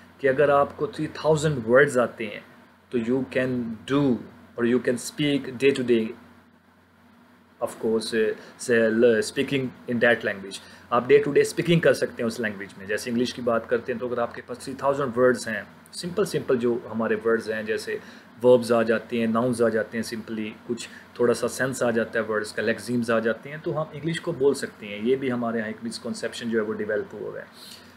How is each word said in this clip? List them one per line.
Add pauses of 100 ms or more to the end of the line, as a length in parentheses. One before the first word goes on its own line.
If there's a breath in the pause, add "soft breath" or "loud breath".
(200 loud breath)
कि
अगर
आपको
three
thousand
words
आते
हैं (480)
तो
you (120)
can (320)
do (560)
or
you
can
speak
day
to
day, (1600)
of
course,
uh, (280 loud breath)
say,
l-, (100)
speaking (220)
in
that
language। (320 loud breath)
आप
day
to
day
speaking
कर
सकते
हैं
उस
language
में।
जैसे
English
की
बात
करते
हैं
तो
अगर
आपके
पास
three
thousand
words
हैं, (260)
simple
simple
जो
हमारे
words
हैं,
जैसे (420 loud breath)
verbs
आ
जाते
हैं,
nouns
आ
जाते
हैं,
simply (180)
कुछ (300 loud breath)
थोड़ा
सा
sense
आ
जाता
है
words
का,
lexemes
आ
जाते
हैं,
तो
हम
English
को
बोल
सकते
हैं।
ये
भी
हमारे
यहाँ
एक
misconception
जो
है
वो
develop
हुआ
है। (500 loud breath)